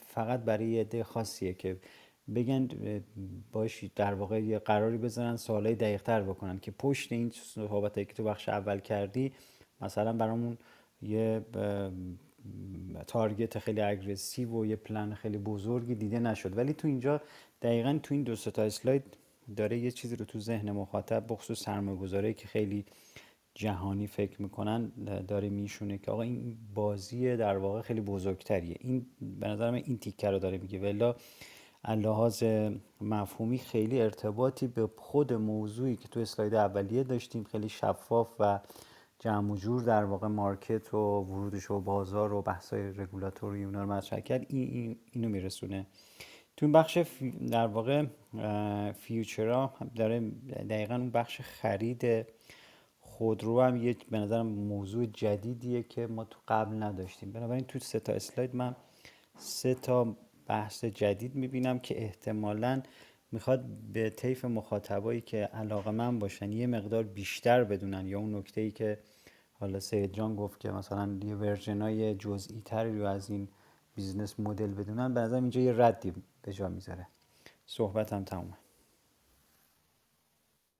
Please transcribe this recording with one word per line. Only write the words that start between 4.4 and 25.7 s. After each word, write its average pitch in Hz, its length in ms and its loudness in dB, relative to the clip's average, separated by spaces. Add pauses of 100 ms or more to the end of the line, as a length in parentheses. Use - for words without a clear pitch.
یه 107 160 0
قراری 110 380 4
بذارن، 120 400 -2
سوالای 110 380 0
دقیق 104 280 2
تر 113 200 4
بکنن 95 360 -4
که - 120 -8
پشت 135 400 -2
این 117 240 0
صحبتایی 104 680 -2
که - 80 -20
تو 113 120 -4
بخش 107 240 0
اول 101 300 0
کردی 107 540 0 (480)
مثلاً 107 320 2
برامون 117 440 0 (440)
یه، 110 440 2 (100)
اه، 101 360 0 (1160)
تارگت 110 520 0
خیلی 107 220 0
اگریسیو 104 680 -2 (120)
و 110 40 2
یه 107 100 2
پلن 107 400 -4
خیلی 107 220 -4
بزرگی 110 580 -2
دیده 107 240 -2
نشد، 107 380 0
ولی 139 160 2
تو 156 140 -2
اینجا 139 340 2 (420)
دقیقاً 117 400 4
تو 143 120 -2
این 143 80 2
دو 117 140 -2
سه - 140 -4
تا 113 120 2
اسلاید 131 540 2 (400)
داره 110 220 2
یه 120 120 0
چیزی 117 240 -6
رو 110 100 -6
تو 110 140 -8
ذهن 104 320 -2
مخاطب، 101 580 0
بخصوص 113 340 -4
سرمایه‌گذارایی 98 720 0
که - 140 -12
خیلی 101 380 0 (680)
جهانی 98 520 -2
فکر 98 340 -4
می‌کنن، 104 500 -2 (360)
داره 101 220 0
میشونه 101 480 -4